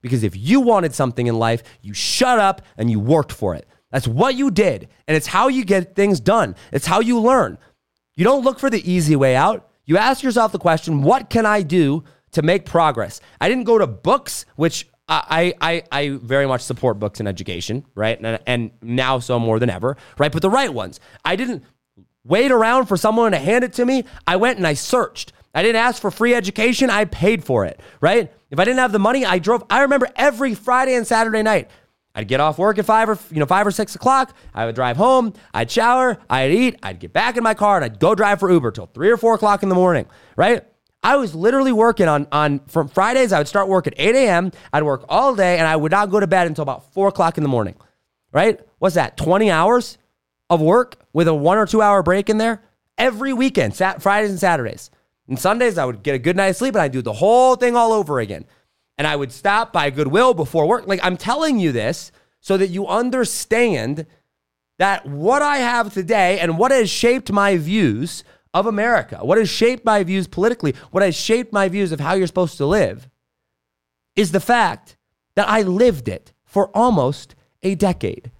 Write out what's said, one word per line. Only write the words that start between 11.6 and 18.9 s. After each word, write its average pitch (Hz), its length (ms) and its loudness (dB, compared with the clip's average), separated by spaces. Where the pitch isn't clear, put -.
do 156 420 0
to 160 100 0
make 185 240 0
progress?" 135 540 0
I 156 80 0
didn't 247 160 0
go 226 140 4
to 196 80 2
books, 160 580 -4
which 160 300 -2
I, 160 520 -2
I, 156 100 -2
I, 156 300 -6
I 143 80 -4
very 135 240 0
much 131 140 -2
support 120 380 -4
books 104 200 -6
and 104 80 -6
education, 95 680 -8
right? 110 280 -4
And, 113 240 -6
and 120 240 -4
now 127 380 -2